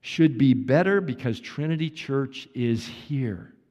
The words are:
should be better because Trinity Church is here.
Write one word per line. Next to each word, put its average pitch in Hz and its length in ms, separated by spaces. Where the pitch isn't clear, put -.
should 156 360
be 127 160
better 180 480
because 127 380
Trinity 156 500
Church 139 640
is 117 320
here. 123 680